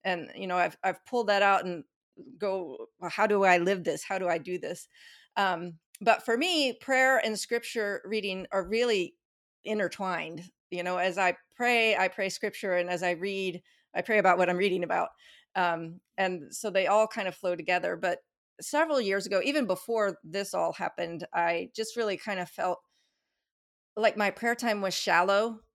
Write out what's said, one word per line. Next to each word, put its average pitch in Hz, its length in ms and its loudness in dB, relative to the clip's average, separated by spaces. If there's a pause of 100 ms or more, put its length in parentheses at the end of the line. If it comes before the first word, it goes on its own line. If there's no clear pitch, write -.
And, 180 300 -4
you 190 120 -8
know, 180 100 -2
I've, 180 260 0
I've 185 220 -2
pulled 240 220 -2
that 202 160 4
out 196 240 4
and 170 180 -8 (540)
go, 180 480 -4 (140)
"Well, 175 100 -6
how 214 160 2
do 202 180 4
I 180 140 8
live 180 260 2
this? - 200 -2
How 190 140 -4
do 185 100 -2
I 170 100 0
do 180 200 -6
this?" - 300 -10 (480)
Um, 175 380 0 (260)
but 214 240 4
for 233 140 2
me, 302 420 2
prayer 262 380 4
and 214 200 -2
scripture 214 680 -4
reading 190 460 -4
are 190 140 -2
really 220 500 0 (480)
intertwined. 180 800 -4 (260)
You 175 140 -6
know, 180 120 -2
as 180 220 0
I 180 180 2 (200)
pray, 233 400 2
I 185 120 2
pray 190 220 -4
scripture. 196 460 -4
And 175 120 0
as 180 140 -2
I 180 80 0
read, 185 500 -4 (340)
I 175 80 0
pray 214 160 2
about 185 200 6
what 175 100 4
I'm 180 80 2
reading 180 280 0
about. 175 240 0 (480)
Um, 170 440 -2 (160)
and 185 380 -4
so 214 160 -6
they 185 160 2
all 214 220 4
kind 208 200 -6
of 170 60 -6
flow 180 220 -2
together. 175 400 0
But 175 240 -2 (400)
several 302 400 2
years 196 260 0
ago, 190 180 2
even 277 220 2
before 202 580 0
this 196 300 -6
all 170 180 0
happened, 170 640 -6
I 170 400 0
just 220 220 -6
really 214 200 -2
kind 196 240 -6
of 175 80 -8
felt 185 300 -4 (1160)
like 214 200 2
my 202 140 2
prayer 233 240 -2
time 226 260 -2
was 190 140 -2
shallow. 196 680 2 (140)